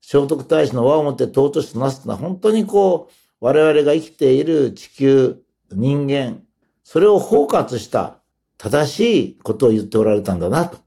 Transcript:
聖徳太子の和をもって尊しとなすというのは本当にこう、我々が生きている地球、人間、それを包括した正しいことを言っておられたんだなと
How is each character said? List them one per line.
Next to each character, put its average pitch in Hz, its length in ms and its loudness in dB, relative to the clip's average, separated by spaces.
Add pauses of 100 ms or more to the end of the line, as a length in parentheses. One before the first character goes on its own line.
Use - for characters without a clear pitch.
聖 143 240 0
徳 156 120 -4
太 156 300 0
子 117 60 -6
の 123 120 -2
和 147 120 4
を 151 60 0
も 143 80 -2
っ 135 40 -8
て 123 100 -2
尊 143 360 -2
し - 120 -10
と 113 60 -8
な 135 120 -2
す 131 60 -12
と - 60 -20
い - 20 -18
う - 20 -10
の 110 60 -8
は 95 60 -10
本 180 200 -8
当 214 120 0
に 220 140 0
こ 190 460 0
う、 - 20 -20 (280)
我 139 200 2
々 151 220 4
が 147 100 2
生 156 140 -2
き - 40 -20
て 131 220 2
い 139 100 2
る 151 300 0
地 - 160 -20
球、 135 520 2 (300)
人 139 360 -2
間、 135 340 -6 (420)
そ - 160 -2
れ 196 80 4
を 202 120 4
包 247 280 0
括 127 320 -2
し - 100 -16
た 95 300 -6 (380)
正 135 340 -2
し 208 400 0
い - 120 -20
こ 110 120 -4
と 131 120 2
を - 20 6
言 110 120 0
っ - 20 -10
て 104 140 -4
お 107 60 2
ら 107 100 2
れ 104 80 0
た 98 120 -4
ん 85 60 -4
だ 87 100 -4
な 160 160 -2
と - 220 -14